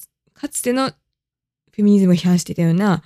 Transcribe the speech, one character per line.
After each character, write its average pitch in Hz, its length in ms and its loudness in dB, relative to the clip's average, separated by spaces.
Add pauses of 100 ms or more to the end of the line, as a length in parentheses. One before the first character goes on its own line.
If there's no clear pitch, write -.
(340)
か - 140 -12
つ - 140 -10
て 247 100 -2
の 262 180 -2
フ - 60 -14 (840)
ェ 214 40 0
ミ 208 100 4
ニ 202 60 4
ズ 190 60 2
ム 180 80 4
を - 20 4
批 165 120 -2
判 180 120 2
し - 40 -6
て 151 100 -12
い - 20 -18
た 175 60 -4
よ 165 80 0
う 165 60 0
な、 185 300 -2